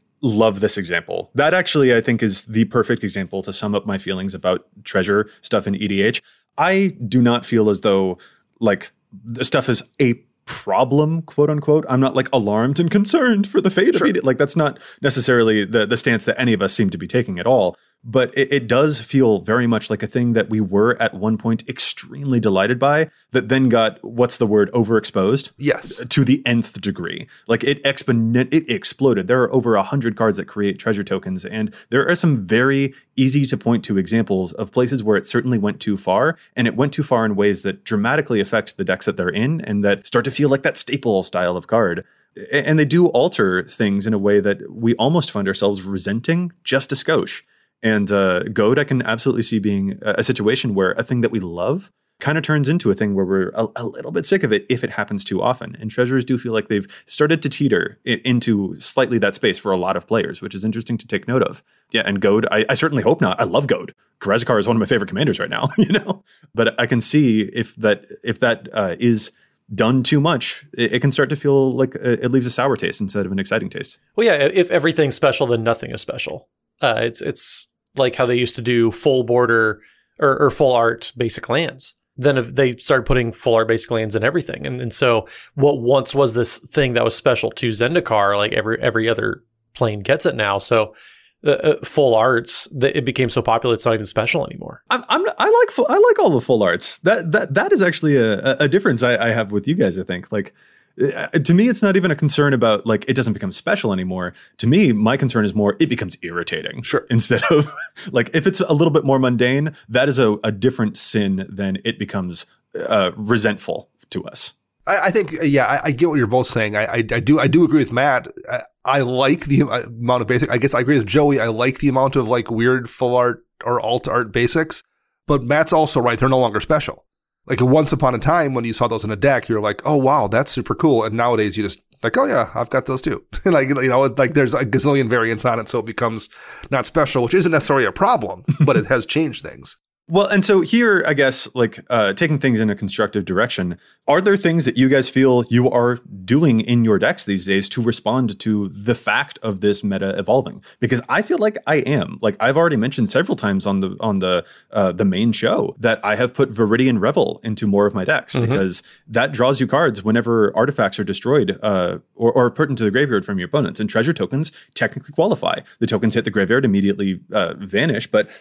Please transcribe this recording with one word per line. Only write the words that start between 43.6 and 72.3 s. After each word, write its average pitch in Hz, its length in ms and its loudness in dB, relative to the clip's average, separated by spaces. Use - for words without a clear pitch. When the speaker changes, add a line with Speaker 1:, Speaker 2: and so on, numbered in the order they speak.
Speaker 1:
things 101 460 -4
in 110 40 0
a 104 60 0
way 101 220 2
that 98 320 -4
we 117 240 0
almost 147 340 0
find 101 160 -4
ourselves 98 360 -2
resenting 113 680 -4
just - 260 -2
a 131 60 -4
skosh. - 460 -4
And, 104 280 0
uh, 95 320 2
goad, 113 340 0
I 147 60 0
can 131 180 -2
absolutely 117 400 -2
see 110 160 -2
being 98 440 -2
a, 107 160 -2
a 113 40 0
situation 113 540 -2
where 95 160 0
a - 100 -4
thing 123 200 -2
that 113 100 0
we 110 80 -4
love 92 500 -6
kinda 156 200 -2
turns 147 280 0
into 151 240 0
a - 20 0
thing 101 220 -2
where 98 80 0
we're 95 300 0
a, 113 200 -2
a - 100 -10
little - 280 -10
bit 87 120 -4
sick 196 200 0
of 110 80 0
it 101 160 0
if 120 160 -2
it 113 60 -8
happens 104 340 -6
too - 180 -4
often. 123 380 -4
And 110 100 -10
treasures 123 340 0
do 127 140 -2
feel 120 140 -6
like 107 160 -2
they've 104 180 -2
started 160 360 0
to 147 60 -4
teeter 127 580 0
i-, 117 180 0
into 113 540 0
slightly 123 400 0
that 101 160 0
space 104 240 -2
for 101 140 -2
a 92 40 2
lot 90 200 -2
of 90 100 -8
players, - 340 -2
which - 140 -10
is 98 100 -8
interesting 113 320 -4
to - 120 -16
take 101 180 -6
note 123 160 0
of. - 220 -4
Yeah, 113 160 0
and 98 140 -2
goad, 104 320 4
I, 107 160 2
I 139 60 0
certainly 143 280 0
hope 113 180 2
not. 95 200 0
I 117 40 0
love 123 220 0
goad. 101 300 -4
Karezkar 113 400 0
is 98 80 -2
one 113 80 2
of 110 40 2
my 101 60 0
favorite 104 220 0
commanders 123 320 -2
right - 100 -6
now, - 220 -2
<laughs> - 40 -8
you 202 140 2
know? 196 320 -4
But 113 260 0
I 120 60 0
can 120 140 0
see 120 400 2
if - 240 -6
that, 107 300 0
if 113 160 -6
that, 117 340 0
uh, 95 280 -2
is 117 320 0
done 120 300 2
too 147 160 2
much, 147 440 -2
it, 113 140 0
it 123 80 0
can 139 100 2
start 131 200 0
to 151 60 -2
feel 139 380 2
like, 131 220 -2
uh, 123 140 -2
it 123 80 -2